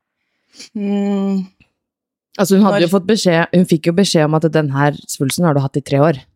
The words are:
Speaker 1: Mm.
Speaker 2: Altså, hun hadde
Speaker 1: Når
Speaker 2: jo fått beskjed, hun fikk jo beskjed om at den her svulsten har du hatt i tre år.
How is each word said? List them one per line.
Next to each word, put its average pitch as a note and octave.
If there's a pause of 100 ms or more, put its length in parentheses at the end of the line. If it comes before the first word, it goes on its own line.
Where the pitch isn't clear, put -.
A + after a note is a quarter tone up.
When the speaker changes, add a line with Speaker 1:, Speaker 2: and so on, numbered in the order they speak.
(760)
Speaker 1:
Mm. G3+ (920)
Speaker 2:
Altså, G3
hun G#3
hadde D#3+
Speaker 1:
Når F3
Speaker 2:
jo F#3+
fått F3+
beskjed, F3
hun F3+
fikk E3
jo E3+
beskjed E3+
om D3+
at D#3+
den D3+
her C#3+ (140)
svulsten D3
har D3
du C#3
hatt C3+
i C#3+
tre C#3
år. D3 (180)